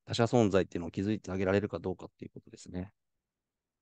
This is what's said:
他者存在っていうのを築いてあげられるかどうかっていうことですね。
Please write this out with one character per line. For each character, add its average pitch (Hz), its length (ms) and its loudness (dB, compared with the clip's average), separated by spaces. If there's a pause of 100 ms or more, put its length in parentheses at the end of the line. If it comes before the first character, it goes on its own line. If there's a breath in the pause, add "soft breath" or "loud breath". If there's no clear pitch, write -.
他 - 80 -8
者 117 120 2
存 113 260 4
在 90 140 4
っ - 20 -8
て - 100 -10
い 87 40 -4
う - 20 -6
の 85 60 -6
を - 20 -8
築 101 200 -2
い 110 100 -2
て 90 120 -10
あ 95 60 -4
げ 98 80 0
ら 95 60 4
れ 101 80 6
る 104 100 -4
か 98 80 -8
ど 92 140 -4
う 87 40 -6
か - 80 -18
っ - 140 -14
て - 80 -14
い - 20 -14
う - 60 -16
こ - 60 -16
と - 100 -20
で - 80 -20
す - 120 -20
ね。 90 220 -8 (880)